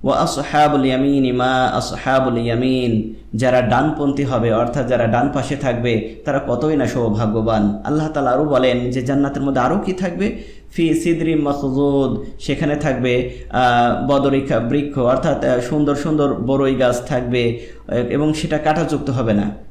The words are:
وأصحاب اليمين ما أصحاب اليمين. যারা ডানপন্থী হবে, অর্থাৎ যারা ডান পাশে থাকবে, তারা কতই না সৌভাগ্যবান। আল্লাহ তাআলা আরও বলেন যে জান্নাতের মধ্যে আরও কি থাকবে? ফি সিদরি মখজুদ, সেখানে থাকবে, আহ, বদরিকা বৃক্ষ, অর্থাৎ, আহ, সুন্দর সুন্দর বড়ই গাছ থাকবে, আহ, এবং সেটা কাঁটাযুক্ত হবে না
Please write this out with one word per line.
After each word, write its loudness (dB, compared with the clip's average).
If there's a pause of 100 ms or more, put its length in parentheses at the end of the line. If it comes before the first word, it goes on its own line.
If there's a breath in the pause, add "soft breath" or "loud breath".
وأصحاب 2
اليمين 2
ما 2
أصحاب 0
اليمين. 0 (180 loud breath)
যারা 2
ডানপন্থী 0
হবে, 0
অর্থাৎ 0
যারা 2
ডান 2
পাশে -2
থাকবে, -2 (100)
তারা 0
কতই 0
না 2
সৌভাগ্যবান। 0
আল্লাহ 0
তাআলা 0
আরও 2
বলেন 2
যে -2
জান্নাতের 0
মধ্যে 0
আরও 2
কি -2
থাকবে? -4 (100)
ফি 2
সিদরি 0
মখজুদ, 0
সেখানে -2
থাকবে, 0 (200 loud breath)
আহ, 2
বদরিকা 2
বৃক্ষ, -2
অর্থাৎ, 0
আহ, 2
সুন্দর 0
সুন্দর 0
বড়ই 0
গাছ 0
থাকবে, -2 (300 loud breath)
আহ, -4
এবং 0
সেটা -2
কাঁটাযুক্ত -2
হবে 0
না 0 (200)